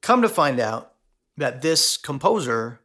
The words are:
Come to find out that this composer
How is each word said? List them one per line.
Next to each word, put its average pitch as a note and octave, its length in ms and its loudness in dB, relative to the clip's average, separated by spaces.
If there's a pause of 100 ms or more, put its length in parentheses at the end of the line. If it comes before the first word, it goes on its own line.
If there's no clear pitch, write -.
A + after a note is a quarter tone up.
Come B3 220 4
to A3 60 4
find C#3+ 300 0
out A2 340 -4 (440)
that C3 240 -4
this D#3+ 360 2
composer C3 880 -2